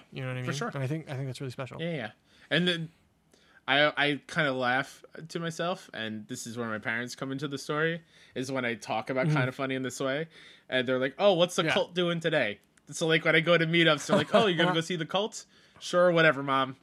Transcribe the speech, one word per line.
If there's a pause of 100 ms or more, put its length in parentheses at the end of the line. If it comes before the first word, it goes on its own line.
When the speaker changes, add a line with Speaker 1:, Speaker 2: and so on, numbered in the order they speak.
(120)
Speaker 1:
You
know
what
I
Speaker 2:
for
Speaker 1:
mean?
Speaker 2:
sure.
Speaker 1:
And
I
think,
I
think
that's
really
special.
Speaker 2:
Yeah,
yeah. (400)
And
then (800)
I,
I
kinda
laugh (240)
to
myself,
and
this
is
where
my
parents
come
into
the
story, (320)
is
when
I
talk
about
Speaker 1:
Mm-hmm.
Speaker 2:
Kinda
Funny
in
this
way, (420)
and
they're
like,
"Oh,
what's
the
Speaker 1:
Yeah.
Speaker 2:
cult
doing
today?" (320)
So,
like,
when
I
go
to
meetups,
they're
like,
"Oh,
you're
gonna
go
Speaker 1:
<laughs>
Speaker 2:
see
the
cult?" (340)
"Sure,
whatever,
Mom.